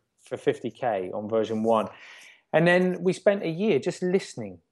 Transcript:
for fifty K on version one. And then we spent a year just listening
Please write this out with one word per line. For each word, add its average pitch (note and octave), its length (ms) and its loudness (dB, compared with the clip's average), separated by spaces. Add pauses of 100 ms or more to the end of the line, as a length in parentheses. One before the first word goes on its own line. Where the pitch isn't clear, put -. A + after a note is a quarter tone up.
(220)
for - 160 -10
fifty C3+ 340 -2
K G2 420 -4
on G#2 140 -6
version A2 360 0
one. A2 240 2 (640)
And E3 120 4
then F3+ 380 2
we F#3 80 2
spent G3+ 320 0
a E3 60 -2
year G3+ 300 2
just - 220 -4
listening B2+ 580 -4 (120)